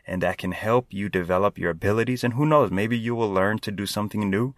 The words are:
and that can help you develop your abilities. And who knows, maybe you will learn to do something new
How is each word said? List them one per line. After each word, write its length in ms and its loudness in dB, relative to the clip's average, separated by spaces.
and 140 -4
that 160 0
can 160 -4
help 400 -2
you 160 -4
develop 480 0
your 140 0
abilities. 520 0
And 100 0
who 120 0
knows, 260 4
maybe 260 0
you 180 -4
will 160 0
learn 280 2
to 120 -8
do 140 -4
something 440 -2
new 280 0